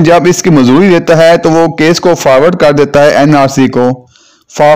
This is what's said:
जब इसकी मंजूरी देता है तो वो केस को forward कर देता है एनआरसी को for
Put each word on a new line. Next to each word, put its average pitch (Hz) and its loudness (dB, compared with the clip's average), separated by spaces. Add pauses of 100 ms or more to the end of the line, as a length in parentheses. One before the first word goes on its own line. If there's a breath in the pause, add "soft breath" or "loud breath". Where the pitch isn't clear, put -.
जब 160 0
इसकी 180 -4
मंजूरी 143 2
देता 165 0
है 165 2
तो 170 -2
वो 165 0
केस 165 -2
को 170 0
forward 143 0
कर 147 0
देता 143 0
है 143 2
एनआरसी 139 0
को 123 -2 (640 soft breath)
for 151 0